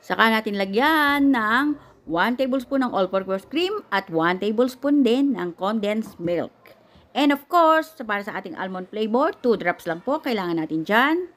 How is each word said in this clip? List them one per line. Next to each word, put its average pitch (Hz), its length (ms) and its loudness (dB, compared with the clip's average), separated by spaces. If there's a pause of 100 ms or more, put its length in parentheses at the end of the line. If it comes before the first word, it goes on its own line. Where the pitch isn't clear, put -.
Saka 214 320 2
natin 220 240 -2
lagyan 285 720 2
ng 262 480 2 (320)
one 185 320 0
tablespoon 269 400 -2
ng 254 160 -2
all-purpose 190 480 -2
cream 381 480 -4
at 196 160 -2
one 170 320 0
tablespoon 262 640 0
din 254 320 2
ng 175 240 -6
condensed 214 560 -4
milk. 170 360 -4 (600)
And 285 160 2
of 277 240 0
course, 320 400 4 (160)
para 202 160 -4
sa 190 160 -8
ating 190 160 -14
almond 185 320 -8
flavor, 220 480 0
two 220 240 0
drops 170 240 -2
lang 170 160 -4
po 294 240 -4
kailangan 190 320 -2
natin 160 320 -4
dyan. 262 280 4 (200)